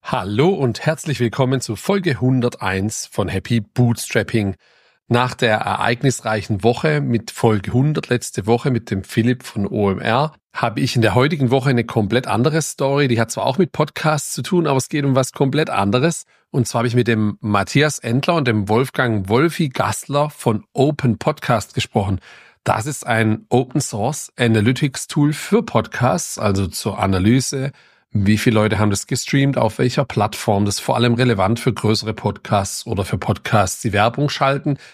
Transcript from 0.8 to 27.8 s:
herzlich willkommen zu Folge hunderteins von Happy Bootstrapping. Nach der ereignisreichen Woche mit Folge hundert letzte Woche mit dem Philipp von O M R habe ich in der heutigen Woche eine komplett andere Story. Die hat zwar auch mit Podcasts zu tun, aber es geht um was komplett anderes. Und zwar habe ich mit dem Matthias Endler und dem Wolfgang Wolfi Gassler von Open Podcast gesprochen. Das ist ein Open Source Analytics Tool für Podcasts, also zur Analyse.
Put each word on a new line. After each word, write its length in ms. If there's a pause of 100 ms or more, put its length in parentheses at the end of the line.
herzlich 360
willkommen 400
zu 160
Folge 420
hunderteins 880
von 200
Happy 320
Bootstrapping. 960 (500)
Nach 280
der 240
ereignisreichen 1040
Woche 360
mit 320
Folge 400
hundert 380
letzte 360
Woche 260
mit 200
dem 140
Philipp 380
von 220
O 240
M 100
R 360 (180)
habe 280
ich 160
in 40
der 140
heutigen 340
Woche 200
eine 160
komplett 420
andere 340
Story. 460
Die 140
hat 100
zwar 140
auch 120
mit 140
Podcasts 640
zu 80
tun, 260
aber 80
es 140
geht 160
um 100
was 160
komplett 380
anderes. 560 (240)
Und 180
zwar 120
habe 100
ich 60
mit 120
dem 320
Matthias 580
Endler 380
und 140
dem 180
Wolfgang 640
Wolfi 400
Gassler 600
von 440
Open 460
Podcast 540
gesprochen. 460 (460)
Das 200
ist 220
ein 400
Open 320
Source 580
Analytics 680
Tool 240
für 320
Podcasts, 760
also 300
zur 320
Analyse. 720 (420)